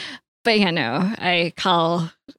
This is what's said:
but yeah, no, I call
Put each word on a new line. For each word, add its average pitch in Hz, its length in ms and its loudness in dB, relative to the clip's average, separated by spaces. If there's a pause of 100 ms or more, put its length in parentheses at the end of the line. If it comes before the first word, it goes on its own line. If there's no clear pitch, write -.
(440)
but 220 160 2
yeah, 247 120 2
no, 151 480 -2
I 170 360 0
call 170 560 0 (280)